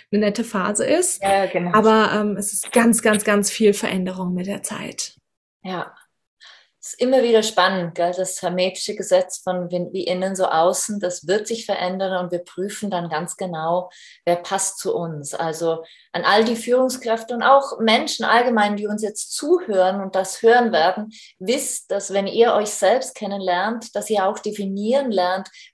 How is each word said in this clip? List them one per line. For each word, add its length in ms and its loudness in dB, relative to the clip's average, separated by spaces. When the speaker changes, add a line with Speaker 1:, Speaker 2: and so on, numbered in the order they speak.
Speaker 1:
eine 80 2
nette 240 0
Phase 420 -2
ist. 360 0
Speaker 2:
Ja, 240 2
genau. 260 -2
Speaker 1:
Aber, 420 6
ähm, 220 -2
es 160 -6
ist 200 -6
ganz, 300 4
ganz, 220 2
ganz 260 2
viel 240 4
Veränderung 600 -4
mit 120 -4
der 160 -8
Zeit. 540 -8
Speaker 2:
Ja. 320 -8
Es 140 -14
ist 60 -4
immer 240 4
wieder 180 6
spannend, 540 0
gell? 200 0
Das 240 -6
hermetische 540 -2
Gesetz 480 0
von 280 -4
wie, 220 -4
wie 120 -4
innen 320 -4
so 100 0
außen, 540 0
das 260 -6
wird 220 0
sich 180 -6
verändern 580 -2
und 60 -8
wir 140 -4
prüfen 440 -8
dann 220 -4
ganz 260 -6
genau, 540 -4
wer 120 2
passt 420 -4
zu 160 -4
uns. 400 -8
Also 480 -4
an 120 -4
all 200 6
die 100 0
Führungskräfte 800 0
und 80 -4
auch 380 4
Menschen 440 2
allgemein, 520 4
die 100 -6
uns 160 -4
jetzt 320 -8
zuhören 640 2
und 140 -8
das 260 -2
hören 300 6
werden, 400 2
wisst, 500 -4
dass 220 -4
wenn 160 0
ihr 260 4
euch 160 0
selbst 460 0
kennenlernt, 800 -4
dass 120 -6
ihr 160 0
auch 140 0
definieren 720 -2
lernt, 380 -2